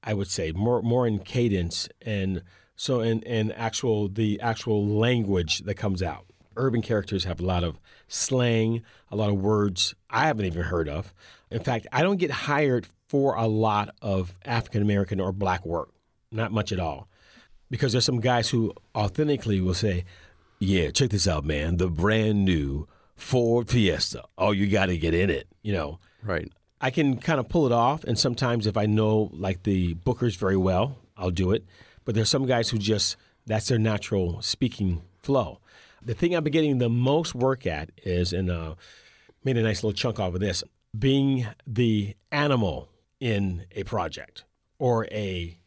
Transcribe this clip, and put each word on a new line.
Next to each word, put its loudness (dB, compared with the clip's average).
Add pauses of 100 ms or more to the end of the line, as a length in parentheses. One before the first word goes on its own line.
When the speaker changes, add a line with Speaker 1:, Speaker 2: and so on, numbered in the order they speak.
Speaker 1:
I -2
would -2
say, -4
more, 2
more 2
in 0
cadence. 0 (140)
And -2 (320)
so -2
in, 0
in -2
actual, -2
the -2
actual 0
language 0
that -6
comes -2
out. -8 (320)
Urban 0
characters -2
have -4
a -2
lot 2
of -4 (300)
slang, 0 (280)
a -10
lot 2
of 2
words 0 (140)
I 2
haven't 0
even -2
heard -2
of. -8 (360)
In -6
fact, -4
I 2
don't 2
get 0
hired 0 (180)
for 2
a 0
lot 0
of -2
African-American 0
or -2
black -2
work, -4 (400)
not -4
much -2
at -2
all. -6 (640)
Because -2
there's 2
some 0
guys 2
who 0 (200)
authentically 0
will 2
say, -2 (560)
"Yeah, 2
check 0
this 0
out, 0
man. -2
The 2
brand 2
new 0 (280)
Ford 2
Fiesta. 2 (140)
Oh, 2
you 2
gotta 2
get 0
in 2
it," -4 (140)
you -4
know. -4 (240)
Speaker 2:
Right. -4 (300)
Speaker 1:
I 0
can 2
kinda 0
pull 2
it 2
off, 2
and -2
sometimes 0
if 0
I 2
know, 2
like, -4
the 2
bookers -2
very 2
well, 2 (180)
I'll -2
do 2
it. 0 (400)
But -4
there's 2
some 2
guys 2
who -2
just, 0 (300)
that's -2
their 2
natural 0
speaking -2 (180)
flow. -2 (440)
The -6
thing 0
I've 0
been 0
getting 4
the 2
most 2
work 0
at -4 (120)
is, 0
and, 0
uh, -4 (680)
made 0
a 2
nice 0
little 0
chunk -4
off 0
of -4
this, -2 (340)
being 2 (180)
the 0 (160)
animal 0 (300)
in -2
a -6
project -6 (360)
or 2
a -6